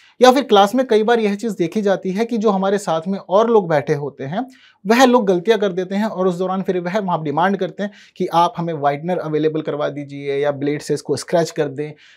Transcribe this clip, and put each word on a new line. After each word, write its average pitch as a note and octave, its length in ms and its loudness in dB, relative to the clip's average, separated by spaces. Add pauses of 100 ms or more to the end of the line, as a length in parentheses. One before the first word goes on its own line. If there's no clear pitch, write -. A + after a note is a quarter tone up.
(220)
या B3+ 100 8
फिर C4 120 4
क्लास G3+ 320 4
में C4 120 2
कई G#3+ 160 4
बार A#3 160 2
यह G3+ 160 0
चीज़ G#3 220 -6
देखी F3 240 -2
जाती F#3+ 300 0
है G#3+ 140 -2
कि A#3 120 -4
जो G#3+ 120 0
हमारे G3 280 0
साथ E3 300 -4
में G3 120 -2
और G#3+ 300 2
लोग G#3+ 200 4
बैठे D3+ 240 2
होते C#3 300 -8
हैं F#3 220 -6 (400)
वह A#3 200 4
लोग A#3+ 220 6
गलतियां G3 320 2
कर G3+ 120 0
देते F#3 240 -4
हैं G#3 100 0
और F#3+ 220 -2
उस F3 80 0
दौरान F#3 260 -4
फिर F3+ 180 -2
वह F3 200 -2
वहाँ F3+ 240 -2
डिमांड E3+ 340 0
करते F#3 260 -6
हैं G#3 80 -6 (260)
कि F#3 160 -4
आप E3+ 240 2
हमें E3+ 160 -4
व्हाइटनर D3 460 -2
अवेलेबल D#3 420 -2
करवा D3 280 -4
दीजिए C#3+ 480 -8
या C#3+ 160 0
ब्लेड C#3+ 280 -4
से D3+ 120 -4
इसको C#3+ 220 -4
स्क्रैच E3 360 -2
कर D3+ 180 -4
दें, D3 220 -10 (260)